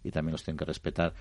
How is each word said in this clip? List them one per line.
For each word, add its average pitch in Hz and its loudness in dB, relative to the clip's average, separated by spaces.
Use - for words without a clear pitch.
y - -4
también 80 2
los 78 -2
tienen 80 -2
que 78 0
respetar. 82 2